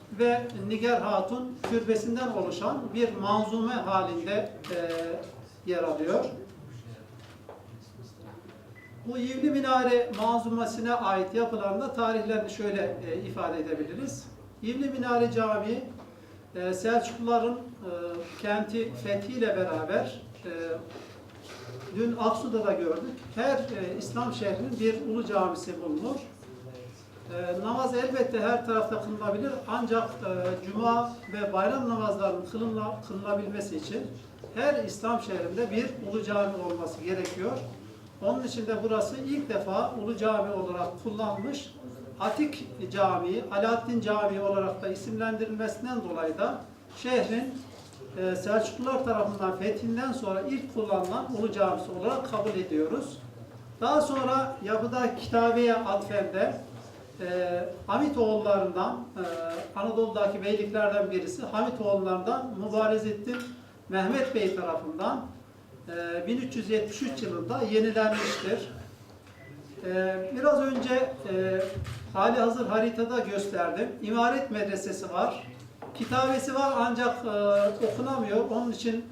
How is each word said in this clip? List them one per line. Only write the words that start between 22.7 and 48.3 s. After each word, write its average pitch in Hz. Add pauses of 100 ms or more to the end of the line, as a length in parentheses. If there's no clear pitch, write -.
gördük. 170 (160)
Her, 262
e, 196
İslam 240
şehrinin 208
bir 220 (140)
ulu 220
camisi 180
bulunur. 175 (1200)
E, 180
namaz 247
elbette 254
her 240
tarafta 220
kılınabilir. 214 (160)
Ancak, 226
e, 185
cuma 233 (200)
ve 202
bayram 233
namazlarının 196
kılınla-, 220
kılınabilmesi 202
için 208 (480)
her 254
İslam 226
şehrinde 190
bir 233 (240)
ulu 214
cami 202
olması 170
gerekiyor. 185 (640)
Onun 247
için 233
de 214
burası 220
ilk 269
defa 202
ulu 220
cami 208
olarak 180
kullanılmış. 214 (460)
Atik 294 (260)
Camii, 185
Alaaddin 226
Camii 208
olarak 196
da 190
isimlendirilmesinden 220 (100)
dolayı 160
da 233 (360)
şehrin, 247 (640)
e, 185